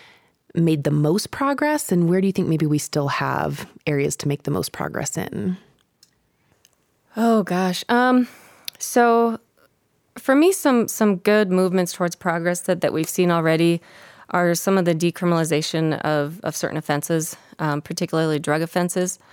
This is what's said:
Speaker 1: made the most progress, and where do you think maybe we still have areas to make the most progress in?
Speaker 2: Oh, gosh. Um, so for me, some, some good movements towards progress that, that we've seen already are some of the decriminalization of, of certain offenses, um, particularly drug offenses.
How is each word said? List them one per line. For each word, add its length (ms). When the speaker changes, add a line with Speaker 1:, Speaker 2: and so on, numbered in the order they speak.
Speaker 1:
made 300
the 80
most 400
progress, 600
and 180
where 120
do 60
you 60
think 140
maybe 180
we 120
still 300
have 640
areas 320
to 100
make 160
the 80
most 200
progress 460
in? 400
Speaker 2:
Oh, 260
gosh. 460
Um, 380
so 640
for 180
me, 180
some, 340
some 300
good 340
movements 400
towards 240
progress 460
that, 200
that 120
we've 160
seen 220
already 500
are 220
some 240
of 80
the 80
decriminalization 1080
of, 420
of 120
certain 220
offenses, 580
um, 240
particularly 560
drug 240
offenses. 560